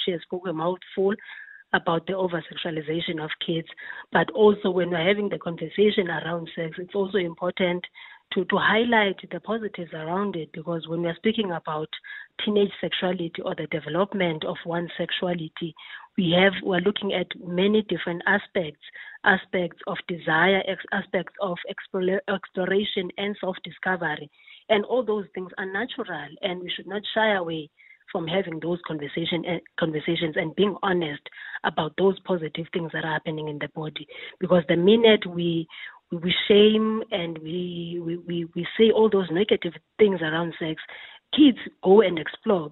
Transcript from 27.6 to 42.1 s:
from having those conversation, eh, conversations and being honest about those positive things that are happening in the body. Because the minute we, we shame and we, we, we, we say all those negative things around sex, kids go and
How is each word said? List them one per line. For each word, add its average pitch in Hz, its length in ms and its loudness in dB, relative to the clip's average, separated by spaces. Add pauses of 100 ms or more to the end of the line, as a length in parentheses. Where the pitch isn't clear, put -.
from 170 160 -4
having 170 340 -4
those 175 260 -2
conversation, 160 600 -4
eh, 170 120 -4 (200)
conversations 160 580 -2
and 165 180 -2
being 190 280 2
honest 175 400 -2 (420)
about 156 340 -2
those 185 220 4
positive 165 520 -4
things 165 200 -4
that 160 120 -4
are 160 80 -2
happening 156 360 -4
in 147 100 -6
the 147 160 -6
body. 156 320 -8 (320)
Because 180 300 4
the 170 80 4
minute 214 500 6
we, 170 400 -2 (440)
we 170 240 -2 (120)
shame 220 640 6
and 170 280 -4
we, 170 640 -6
we, 170 140 -4
we, 170 260 -6 (100)
we 175 120 -4 (120)
say 220 120 8
all 220 200 6
those 196 200 2
negative 180 420 0 (260)
things 196 220 6
around 165 380 -2
sex, 156 240 -4 (520)
kids 269 220 8 (260)
go 196 200 10
and 170 160 2